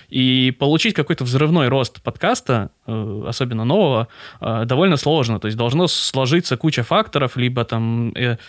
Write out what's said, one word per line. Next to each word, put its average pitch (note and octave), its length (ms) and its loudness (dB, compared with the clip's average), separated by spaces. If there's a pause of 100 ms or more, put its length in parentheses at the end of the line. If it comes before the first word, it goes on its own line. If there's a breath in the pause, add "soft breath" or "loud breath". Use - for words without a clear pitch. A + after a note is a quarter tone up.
и B2+ 480 2
получить D#3 380 2
какой-то D3+ 280 -2
взрывной C#3+ 440 2
рост C3 340 0
подкаста, B2+ 680 -2 (160)
э, G#2+ 400 -6
особенно A#2+ 360 -4
нового, C3+ 440 2 (340 loud breath)
э, A2+ 240 -2
довольно D3 320 2
сложно. B2+ 420 0
То - 60 -8
есть G#2+ 100 -4
должно B2 300 0
сложиться C3+ 720 0
куча D3+ 240 0
факторов, D3 560 0
либо B2 260 0
там, A2+ 520 -2
э, A#2+ 220 -2 (120)